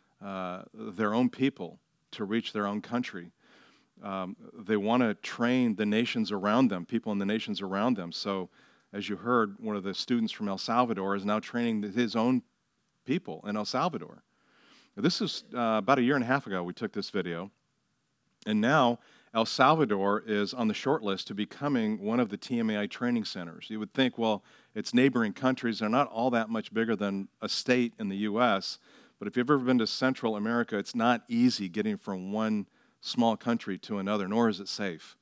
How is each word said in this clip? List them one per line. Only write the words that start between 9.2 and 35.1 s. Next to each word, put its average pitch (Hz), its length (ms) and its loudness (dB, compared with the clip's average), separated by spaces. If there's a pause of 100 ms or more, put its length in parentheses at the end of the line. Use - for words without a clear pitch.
one 107 160 -4
of 95 80 -4
the 95 120 -4
students 117 360 0
from 107 160 -6
El 95 120 -2
Salvador 110 560 0
is 98 100 -4
now 104 140 2
training 117 420 -2
th-, 101 140 -6
his 117 200 0
own 120 280 2 (640)
people 127 420 -4
in 104 100 -4
El 104 80 -4
Salvador. 127 580 -4 (720)
This 120 240 2
is, - 240 -4 (100)
uh, 113 260 2
about 104 180 4
a 123 60 4
year 139 120 4
and 127 80 0
a 113 40 -6
half 139 180 0
ago 95 180 -2
we 90 100 -6
took 113 200 -6
this 101 160 -6
video, 90 400 -4 (960)
and 107 160 2
now 123 380 4 (340)
El 117 120 2
Salvador 110 800 4
is 104 280 0
on 120 160 0
the 104 40 2
short 131 300 0
list 98 240 -4
to 113 60 -8
becoming 107 640 -2
one 110 220 0
of 107 80 0
the 101 80 -8
T 123 200 -6
M 113 120 0
A 104 140 -2
I 101 40 -4
training 120 380 -2
centers. 85 440 -10
You 110 100 -6
would 104 140 -8
think, 131 240 2
well, 110 280 2 (280)
it's - 200 -6
neighboring 123 400 4
countries. 127 460 0
They're 110 100 0
not 127 200 2
all 120 200 -2
that 113 200 0
much 110 240 -6
bigger 113 220 0
than 98 320 -2 (140)
a 127 80 -4
state 123 500 0
in 107 80 -4
the 98 100 -4
U 107 240 0
S, 104 380 0 (400)
but 104 80 -6
if - 80 -6
you've 123 140 2
ever 147 100 6
been 127 200 4
to 110 80 2
Central 123 500 0
America, 110 400 -2
it's - 180 -6
not 117 320 2
easy 117 400 2
getting 104 300 -2
from 95 340 -8
one 107 360 -2 (340)
small 113 340 2
country 104 440 -2
to 104 180 -6
another, 101 320 0
nor 117 180 4
is 98 140 0
it 95 80 -12
safe. 92 520 -6